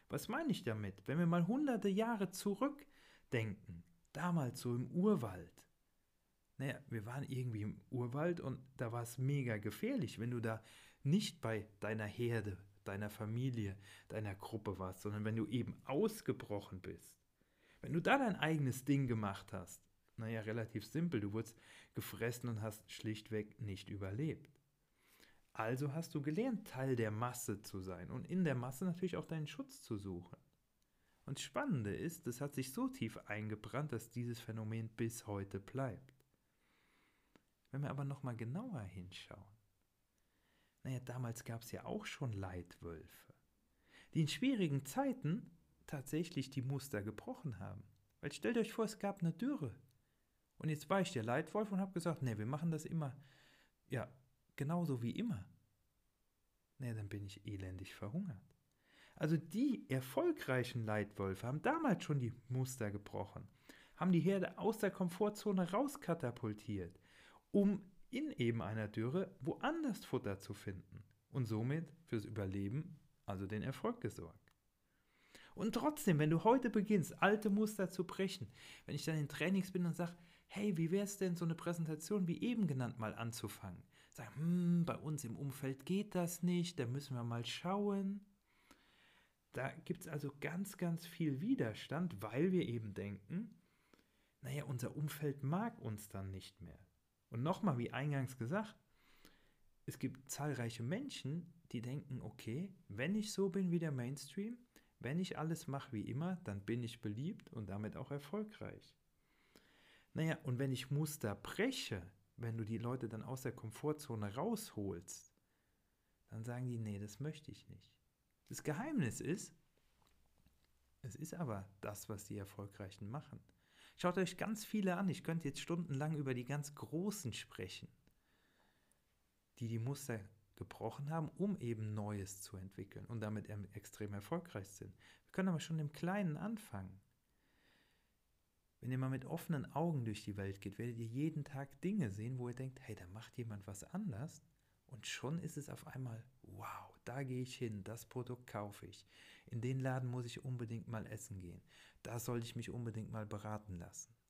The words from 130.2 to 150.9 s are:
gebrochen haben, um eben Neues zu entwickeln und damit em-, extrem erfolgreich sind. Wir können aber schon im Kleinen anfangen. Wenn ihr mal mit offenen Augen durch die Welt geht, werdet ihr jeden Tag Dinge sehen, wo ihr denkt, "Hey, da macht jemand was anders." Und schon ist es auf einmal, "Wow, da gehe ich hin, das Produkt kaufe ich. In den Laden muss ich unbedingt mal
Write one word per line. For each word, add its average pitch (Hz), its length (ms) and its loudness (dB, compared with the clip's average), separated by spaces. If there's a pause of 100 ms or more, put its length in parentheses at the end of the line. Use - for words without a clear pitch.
gebrochen - 540 -4
haben, 160 200 0
um 196 300 0
eben 110 340 0
Neues 104 480 -2
zu - 160 -10
entwickeln 98 480 -10
und 117 160 -4
damit 107 280 -2
em-, 101 240 -6
extrem 104 400 -6
erfolgreich 101 540 -4
sind. - 300 -12
Wir - 340 -20
können 190 180 2
aber 165 100 2
schon 160 200 -2
im 147 120 0
Kleinen 175 460 2
anfangen. 98 640 -6 (1800)
Wenn 123 100 -2
ihr 127 60 2
mal 131 120 2
mit 131 160 -2
offenen 160 480 -2
Augen 151 320 4
durch 107 180 -2
die 101 140 -4
Welt 98 240 -2
geht, - 160 -4
werdet 117 200 -4
ihr 117 80 -4
jeden 143 380 0
Tag - 380 -8
Dinge 175 300 4
sehen, 110 280 -2
wo 123 80 -2
ihr 120 80 -4
denkt, 131 260 -6
"Hey, 110 140 -8
da 92 120 -10
macht 104 300 -12
jemand 110 300 -4
was 101 160 -8
anders." 165 580 -4 (460)
Und 110 180 -12
schon 156 340 -2
ist - 180 -4
es 143 120 -6
auf - 180 -10
einmal, 117 380 -4 (180)
"Wow, - 600 -10
da 135 200 -4
gehe 127 180 -2
ich 127 140 -4
hin, 107 280 -2
das 110 220 -8
Produkt 123 420 -6
kaufe 104 380 -6
ich. - 200 -14 (420)
In 117 140 -4
den 131 180 2
Laden 127 300 2
muss 123 160 -2
ich - 200 -8
unbedingt 117 420 -2
mal 113 200 -4